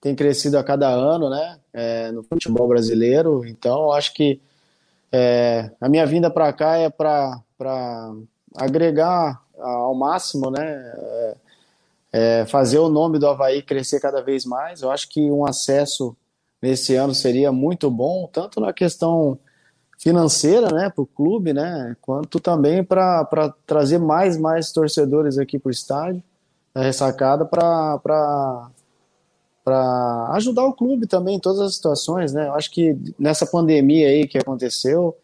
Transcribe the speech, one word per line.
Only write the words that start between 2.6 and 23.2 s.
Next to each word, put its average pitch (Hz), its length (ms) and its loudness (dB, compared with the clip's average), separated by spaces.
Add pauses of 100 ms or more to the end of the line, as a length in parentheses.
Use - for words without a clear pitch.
brasileiro, 120 800 2
então 120 380 -2
eu 151 100 2
acho 147 200 -2
que, 143 280 0 (720)
é, 120 680 2
a 123 80 -2
minha 156 180 4
vinda 165 240 2
pra 156 220 2
cá 156 240 0
é 165 140 2
pra, 147 500 -2 (180)
pra 123 560 -8 (420)
agregar 160 880 0 (180)
ao 123 340 -4
máximo, 139 560 -4
né? 139 140 -6
É, 117 720 -10 (760)
é, 113 340 2
fazer 135 340 2
o 165 100 4
nome 156 300 2
do 147 80 2
Avaí 135 340 0
crescer 135 380 -4
cada 139 220 -2
vez 131 240 -4
mais. 143 360 -10
Eu 131 80 -4
acho 143 200 -6
que 151 200 0
um 143 160 0
acesso 139 680 -2 (460)
nesse 131 340 0
ano 135 180 0
seria 131 380 2
muito 143 380 0
bom, 156 420 -4
tanto 190 280 -6
na 196 140 -2
questão 165 640 0 (600)
financeira, 170 760 2
né, 180 180 0
pro 147 160 -4
clube, 175 460 -2
né, 143 500 -4
quanto 147 380 -4
também 165 440 2
pra, 180 420 2